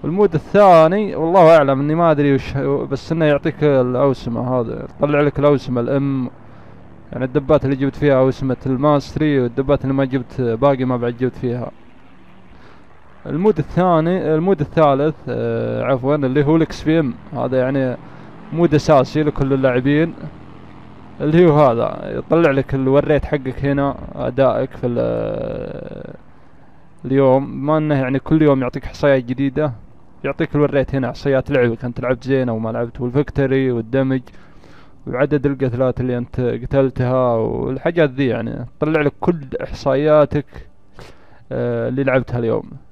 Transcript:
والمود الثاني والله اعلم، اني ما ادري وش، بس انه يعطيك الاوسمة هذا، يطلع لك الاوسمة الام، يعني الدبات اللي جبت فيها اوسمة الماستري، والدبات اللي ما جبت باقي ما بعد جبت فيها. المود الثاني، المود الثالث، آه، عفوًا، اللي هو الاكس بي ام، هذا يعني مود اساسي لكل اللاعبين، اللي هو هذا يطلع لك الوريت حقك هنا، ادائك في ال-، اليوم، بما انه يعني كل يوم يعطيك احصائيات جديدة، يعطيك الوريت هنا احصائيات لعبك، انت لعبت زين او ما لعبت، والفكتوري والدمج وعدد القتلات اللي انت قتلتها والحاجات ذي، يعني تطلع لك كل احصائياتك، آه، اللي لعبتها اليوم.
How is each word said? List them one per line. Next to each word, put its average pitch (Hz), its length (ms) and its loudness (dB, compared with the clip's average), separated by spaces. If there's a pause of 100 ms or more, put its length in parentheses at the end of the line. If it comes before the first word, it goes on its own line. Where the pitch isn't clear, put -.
والمود 185 300 0
الثاني 185 800 4
والله 165 420 6
اعلم، 139 220 4
اني 147 160 0
ما 170 160 4
ادري 143 240 4
وش، 131 220 -4
بس 139 540 -4
انه 165 140 0
يعطيك 147 380 0
الاوسمة 127 960 0
هذا، 113 240 -6
يطلع 147 380 0
لك 143 180 0
الاوسمة 139 420 2
الام، 135 480 -2 (840)
يعني 120 140 -6
الدبات 139 400 0
اللي 135 100 0
جبت 135 200 -2
فيها 139 240 2
اوسمة 131 460 0
الماستري، 143 760 0
والدبات 131 440 0
اللي 135 100 -2
ما 139 120 0
جبت 131 360 -6
باقي 127 440 0
ما 127 120 -2
بعد 120 200 -4
جبت 123 180 -2
فيها. 120 360 -6 (1500)
المود 185 320 0
الثاني، 170 760 0
المود 170 260 0
الثالث، 147 540 2 (140)
آه، 117 540 -4
عفوًا، 131 320 0
اللي 139 300 0
هو 151 100 2
الاكس - 280 -2
بي 160 160 2
ام، 127 140 -2 (200)
هذا 127 260 -2
يعني 131 380 -2 (560)
مود 160 200 2
اساسي 147 500 2
لكل 143 300 0
اللاعبين، 135 600 2 (1080)
اللي 165 280 4
هو 147 100 4
هذا 117 580 0
يطلع 160 340 2
لك 135 240 -2
الوريت 139 500 2
حقك 131 400 -6
هنا، 139 300 -2 (200)
ادائك 127 560 0
في - 160 -6
ال-، - 1300 -6 (880)
اليوم، 135 460 2
بما 147 260 -2
انه 151 180 0
يعني 135 240 -2
كل 160 220 2
يوم 139 200 4
يعطيك 127 240 -6
احصائيات 135 380 0
جديدة، 135 500 -2 (500)
يعطيك 147 320 -4
الوريت 139 400 2
هنا 127 140 -2
احصائيات 131 420 -2
لعبك، 120 340 0
انت 120 140 -8
لعبت 123 240 -4
زين 131 260 0
او 110 100 -4
ما 113 100 -4
لعبت، 117 320 -6
والفكتوري 135 680 0
والدمج 127 500 -2 (840)
وعدد 135 380 0
القتلات 131 540 -2
اللي 123 180 -2
انت 120 220 -6
قتلتها 123 960 0
والحاجات 127 760 -2
ذي، 131 180 -2
يعني 117 380 -4 (140)
تطلع 156 220 0
لك 143 180 0
كل 170 200 0 (240)
احصائياتك، 147 840 0 (1080)
آه، 120 380 -4
اللي 131 140 -4
لعبتها 127 360 -2
اليوم. 113 320 -4 (200)